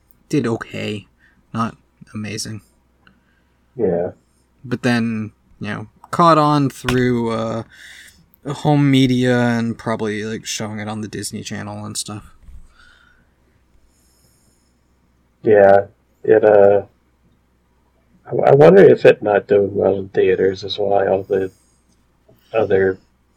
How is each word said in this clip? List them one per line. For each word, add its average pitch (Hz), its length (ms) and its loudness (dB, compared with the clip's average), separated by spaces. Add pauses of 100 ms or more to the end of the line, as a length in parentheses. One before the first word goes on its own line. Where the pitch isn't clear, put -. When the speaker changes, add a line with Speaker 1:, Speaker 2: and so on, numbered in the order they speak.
(280)
Speaker 1:
did 143 180 -2
okay, 107 600 -8 (460)
not 113 240 -6 (360)
amazing. 107 460 -12 (1160)
Speaker 2:
Yeah. 90 340 -4 (540)
Speaker 1:
But 120 180 -8
then, 113 480 -4 (300)
you 104 80 -10
know, 107 180 -12 (240)
caught 165 260 4
on 147 320 2
through, 123 600 -2
uh, 113 320 -6 (840)
home 143 440 0
media 127 480 2
and 117 380 -2
probably, 107 480 -6
like, 110 200 -10
showing 107 340 -10
it 104 100 -10
on 107 100 -10
the 107 80 -10
Disney 104 340 -12
Channel 104 440 -12
and 107 100 -14
stuff. - 360 -14 (3000)
Speaker 2:
Yeah, 101 460 6 (360)
it, 110 200 4
uh, 101 400 4 (1400)
I, - 40 -20 (220)
I 139 40 6
wonder 170 280 8
if 127 220 6
it 123 160 4
not 104 260 0
doing 101 280 0
well 98 220 0
in 98 120 -10
theaters 95 540 0
is 95 140 -10
why 101 300 -2
all 98 160 -2
the 95 280 -4 (1000)
other 95 440 0 (400)